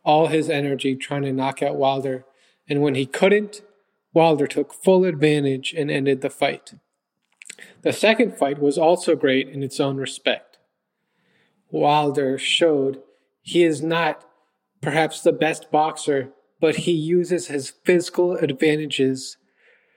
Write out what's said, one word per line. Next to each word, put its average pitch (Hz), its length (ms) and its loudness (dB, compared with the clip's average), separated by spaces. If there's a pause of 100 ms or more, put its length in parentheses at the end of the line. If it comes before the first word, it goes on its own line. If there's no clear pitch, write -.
all 156 260 4
his 156 200 0
energy 139 480 -2
trying 143 240 -6
to 139 100 -4
knock 131 320 -4
out 143 140 -2
Wilder. 135 480 -2 (420)
And 143 140 -2
when 147 140 2
he 135 100 -2
couldn't, 202 560 0 (540)
Wilder 160 320 4
took - 260 -4
full 185 320 4
advantage 147 720 0
and 147 140 -4
ended 135 320 0
the 139 80 -4
fight. - 420 -4 (1080)
The 147 100 0
second 220 460 2
fight 143 200 -2
was 143 200 0
also 170 360 2
great 135 360 0
in 143 120 -10
its 135 160 -8
own 139 200 -2
respect. - 580 -8 (1120)
Wilder 147 680 2
showed 135 640 2 (400)
he 170 200 2
is 156 200 2
not 165 420 -2 (560)
perhaps 156 400 -2
the 165 120 4
best 156 380 -4
boxer, 151 600 -2 (300)
but 156 160 2
he 170 160 -2
uses 165 560 -2
his 139 200 -6
physical 180 680 0
advantages 143 1000 -2 (600)